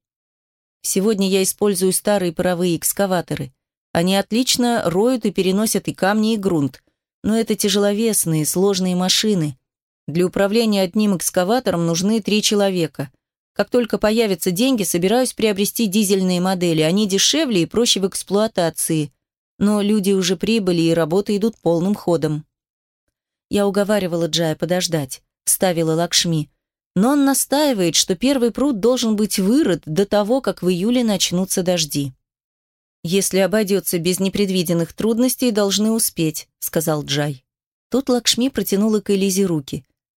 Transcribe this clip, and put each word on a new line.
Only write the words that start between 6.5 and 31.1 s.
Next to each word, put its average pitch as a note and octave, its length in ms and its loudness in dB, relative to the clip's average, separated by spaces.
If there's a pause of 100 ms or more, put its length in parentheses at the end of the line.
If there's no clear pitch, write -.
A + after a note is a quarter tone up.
Но G#3+ 120 0
это A3+ 200 0
тяжеловесные, G3+ 920 0
сложные F#3 500 0
машины. F#3 640 0 (500)
Для E3+ 200 0
управления G3+ 560 2
одним G3+ 340 0
экскаватором F3+ 680 0
нужны F#3 340 0
три G#3 220 0
человека. F#3 640 0 (440)
Как - 180 -2
только A#3+ 260 0
появятся G#3+ 540 0
деньги, A3 320 2
собираюсь G3 500 0
приобрести G#3 540 0
дизельные F#3 540 2
модели. F3 400 0
Они F#3 260 2
дешевле G3 560 0
и - 20 -2
проще A3 340 0
в F#3+ 80 -2
эксплуатации. F3 1040 -2 (460)
Но G#3 240 2
люди G3+ 300 2
уже F#3+ 240 2
прибыли, F#3 480 0
и E3 100 2
работы E3+ 420 0
идут F#3+ 220 -2
полным E3+ 380 0
ходом". D#3 500 -2 (1040)
"Я G3+ 160 0
уговаривала F#3+ 600 0
Джая D#3+ 280 -2
подождать", E3 680 -4 (220)
вставила E3 480 0
Лакшми. E3 560 0 (460)
"Но A3 160 2
он D4 140 2
настаивает, C4 680 0
что - 200 0
первый A#3+ 360 0
пруд B3+ 280 -2
должен A#3 360 0
быть G3+ 240 -2
вырыт G3+ 460 0
до D#3+ 200 0
того, G#3 360 0
как F#3+ 200 -4
в F3 80 0
июле G#3+ 340 0
начнутся F#3 600 -2